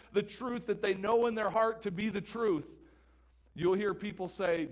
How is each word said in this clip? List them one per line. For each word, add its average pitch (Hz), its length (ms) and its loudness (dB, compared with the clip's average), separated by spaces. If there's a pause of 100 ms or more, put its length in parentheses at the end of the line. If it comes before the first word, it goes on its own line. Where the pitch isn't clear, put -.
(120)
the 202 120 2
truth 240 420 -6
that 190 160 -2
they 196 140 2
know 226 320 4
in 226 80 -2
their 214 140 0
heart 226 340 2
to 202 80 -2
be 208 180 -2
the 202 100 -2
truth, 202 460 0 (880)
you'll 175 200 2
hear 196 200 0
people 190 340 -6
say, 170 440 0